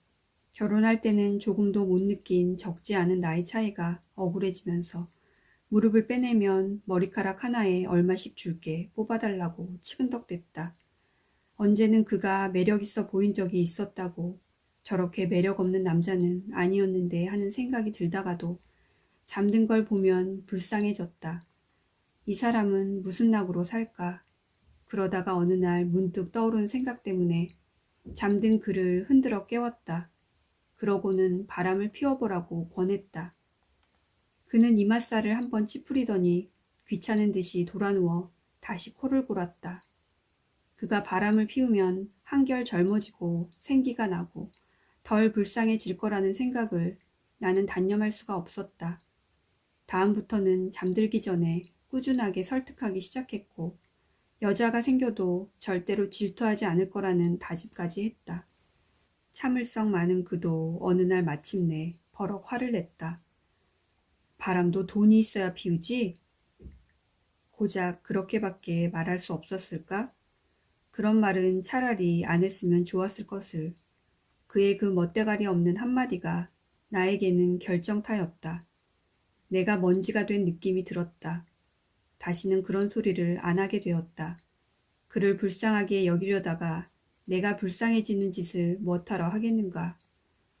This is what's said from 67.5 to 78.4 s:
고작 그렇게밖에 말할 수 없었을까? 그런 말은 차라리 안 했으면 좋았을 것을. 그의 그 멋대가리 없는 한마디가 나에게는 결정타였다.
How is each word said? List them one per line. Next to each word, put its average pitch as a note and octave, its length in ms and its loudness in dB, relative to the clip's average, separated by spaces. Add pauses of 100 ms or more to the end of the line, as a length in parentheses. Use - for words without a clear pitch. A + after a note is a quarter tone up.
고작 F#3 520 -4
그렇게밖에 F#3 880 -2
말할 F3 300 -2
수 F3 140 -8
없었을까? F#3+ 800 -8 (800)
그런 G#3+ 280 2
말은 F#3 440 2
차라리 F#3 640 0
안 E3+ 180 4
했으면 F3+ 420 2
좋았을 F#3+ 420 -4
것을. E3+ 480 -8 (720)
그의 G3+ 300 4
그 G#3 80 -2
멋대가리 G3+ 600 2
없는 F3 320 2
한마디가 G#3+ 720 -2 (400)
나에게는 F#3 680 2
결정타였다. F3 1080 -4 (840)